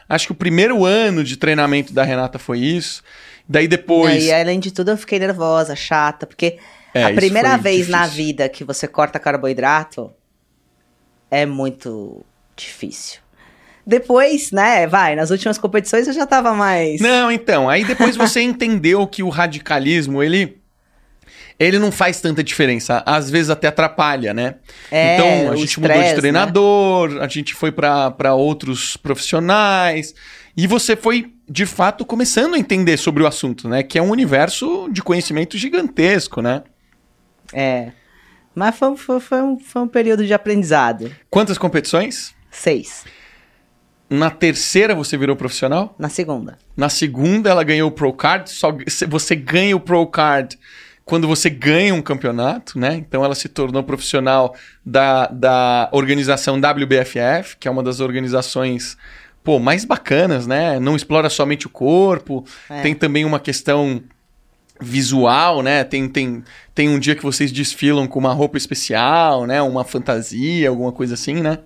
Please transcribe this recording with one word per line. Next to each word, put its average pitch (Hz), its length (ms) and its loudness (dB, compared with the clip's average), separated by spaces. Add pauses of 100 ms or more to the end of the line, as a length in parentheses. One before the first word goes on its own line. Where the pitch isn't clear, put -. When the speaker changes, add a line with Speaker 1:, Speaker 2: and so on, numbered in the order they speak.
Speaker 1:
acho 160 160 0
que - 60 -6
o 165 40 -6
primeiro 185 500 2
ano 196 380 2
de 131 140 -8
treinamento 143 560 0
da 135 100 2
Renata 127 360 -2
foi 120 180 -6
isso. 156 460 -4 (440)
Daí 151 200 2
depois 165 560 4
Speaker 2:
E 160 100 2
além 170 260 2
de 185 120 -6
tudo 185 180 -2
eu 214 80 0
fiquei 202 220 -4
nervosa, 160 560 0
chata, 151 500 -2
porque 170 320 -4 (380)
Speaker 1:
É, 123 80 2
Speaker 2:
a 107 80 4
Speaker 1:
isso 107 40 2
Speaker 2:
primeira 208 360 4
Speaker 1:
foi 247 80 2
Speaker 2:
vez 190 300 2
na 175 180 2
Speaker 1:
difícil. 151 180 -4
Speaker 2:
vida 143 240 -2
que - 140 -14
você 139 240 -6
corta 147 320 -2
carboidrato 135 920 -2 (1160)
é 147 160 0
muito 131 800 -8 (300)
difícil. - 640 -14 (680)
Depois, 254 640 2
né, 196 360 2
vai, 170 280 2
nas 156 140 -2
últimas 208 300 -2
competições 214 480 0
eu 277 60 -2
já 294 120 -2
tava 240 300 2
mais 175 440 0
Speaker 1:
Não, 240 320 2
então, 190 380 2
aí 180 160 2
depois 240 300 2
você 226 260 2
Speaker 2:
<laughs> - 0 -
Speaker 1:
entendeu 214 640 2
que 196 160 -8
o 185 80 -2
radicalismo, 147 920 0
ele, 170 360 0 (1000)
ele 185 180 4
não 208 140 2
faz 180 280 0
tanta 156 240 -2
diferença, 123 640 0
às 147 240 0
vezes 156 220 0
até 151 160 0
atrapalha, 147 680 0
né? 123 220 -4 (340)
Speaker 2:
É, 165 260 2
Speaker 1:
Então, 160 360 4
a - 20 -2
Speaker 2:
o 147 40 -2
Speaker 1:
gente 156 220 -4
mudou 156 160 2
de 165 60 6
Speaker 2:
estresse, 170 140 4
né? 147 40 0
Speaker 1:
treinador, 185 1000 2
a 139 60 -4
gente 147 260 -8
foi 156 180 -2
pra, 143 380 0
pra 135 240 0
outros 135 640 -2
profissionais, 170 1160 0 (420)
e 170 80 0
você 220 300 2
foi, 233 380 -2 (140)
de 170 200 -2
fato, 208 360 0
começando 247 520 0
a - 20 2
entender 180 400 2
sobre 156 240 0
o 156 60 4
assunto, 127 420 -6
né? 131 140 0
Que 147 160 -2
é - 20 2
um 185 80 2
universo 247 840 0
de 185 120 -4
conhecimento 170 560 -2
gigantesco, 277 840 0
né? 123 220 -2 (880)
Speaker 2:
É, 127 380 -2 (640)
mas 214 200 0
foi, 269 220 -2
foi, 254 220 -4
foi 254 240 -4
um, 269 160 -2
foi - 240 -8
um 240 40 -4
período 226 380 0
de 202 80 0
aprendizado. 151 800 0 (180)
Speaker 1:
Quantas 202 300 2
competições? 170 720 -2 (160)
Speaker 2:
Seis. - 540 -4 (1080)
Speaker 1:
Na 151 200 0
terceira 170 640 2
você 151 240 -4
virou 135 180 0
profissional? 139 600 -4
Speaker 2:
Na 151 120 -6
segunda. 147 480 -6 (200)
Speaker 1:
Na 143 120 0
segunda 160 600 0
ela 175 140 4
ganhou 156 260 2
o - 20 -10
Pro 147 220 0
Card, 170 380 -2
só 156 200 -2
g-, 139 160 -10
cê, - 200 -4
você 156 280 -2
ganha 170 400 0
o 180 40 0
Pro 170 260 2
Card 147 520 0 (460)
quando 165 240 0
você 156 220 2
ganha 156 440 2
um 160 100 -2
campeonato, 135 760 -4
né? 139 160 -2
Então 139 300 -4
ela 139 100 0
se - 140 -8
tornou 135 340 -4
profissional 131 720 -2 (300)
da, 131 420 2
da 123 640 2
organização 139 680 0
W 143 260 0
B 131 100 4
F 127 220 -2
F, 147 380 -2
que - 100 -8
é 127 40 -2
uma 131 120 -4
das 127 160 -4
organizações, 127 960 -4 (480)
pô, 151 140 4
mais 147 280 0
bacanas, 147 600 0
né? 139 340 0
Não 139 160 0
explora 151 320 0
somente 147 380 -2
o - 40 -12
corpo, 151 760 0 (240)
Speaker 2:
É. 143 120 -12
Speaker 1:
tem 151 120 0
também 151 320 0
uma 151 140 0
questão 143 640 -2 (760)
visual, 135 800 2
né? 135 240 0
Tem, 135 240 -4
tem, 127 340 -4 (300)
tem 147 160 2
um 143 100 2
dia 147 160 0
que - 80 -14
vocês 139 280 -2
desfilam 139 560 0
com 135 120 -4
uma 131 140 0
roupa 147 240 0
especial, 131 880 0
né? 135 160 0
Uma 131 240 -2
fantasia, 135 840 -2
alguma 123 240 -2
coisa 123 220 -4
assim, 139 220 -6
né? 156 300 -2